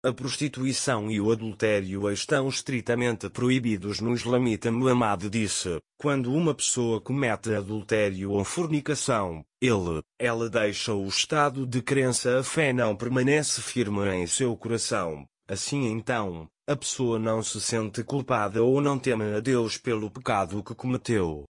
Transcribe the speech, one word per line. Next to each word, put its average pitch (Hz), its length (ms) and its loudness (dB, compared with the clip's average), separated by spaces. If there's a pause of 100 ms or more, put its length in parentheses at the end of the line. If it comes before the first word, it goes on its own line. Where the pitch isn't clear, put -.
A 127 80 2
prostituição 127 1000 -2
e 104 100 2
o 107 100 4
adultério 104 800 0
estão 135 400 0
estritamente 120 800 -2
proibidos 113 720 0
no 113 160 0
Islamita. 117 560 2
Muhammad 113 580 2
disse: 95 480 -2 (220)
"Quando 135 340 0
uma 156 220 2
pessoa 117 440 0
comete 117 540 0
adultério 101 800 0
ou 101 120 2
fornicação, 135 1000 -2 (180)
ele, 90 400 2 (160)
ela 117 320 0
deixa 107 460 0
o 98 120 -2
estado 135 600 0
de 123 160 -2
crença, 127 560 2
a 131 40 -2
fé 139 300 0
não 113 220 2
permanece 127 680 2
firme 101 480 0
em 90 160 0
seu 117 320 0
coração. 92 720 -2 (200)
Assim 131 380 -2
então, 110 600 -2 (200)
a 147 80 0
pessoa 117 440 -2
não 110 240 0
se 107 180 -6
sente 110 420 -2
culpada 117 600 0
ou 135 180 6
não 143 160 2
teme 110 380 0
a 107 40 0
Deus 117 380 0
pelo 107 320 -2
pecado 101 540 -2
que 117 100 -12
cometeu." 104 680 0 (120)